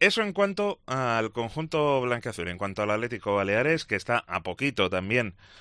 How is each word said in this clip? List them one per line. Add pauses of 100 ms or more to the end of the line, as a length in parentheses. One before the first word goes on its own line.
Eso
en
cuanto
al
conjunto
blanquiazul,
en
cuanto
al
Atlético
Baleares,
que
está
a
poquito
también, (260)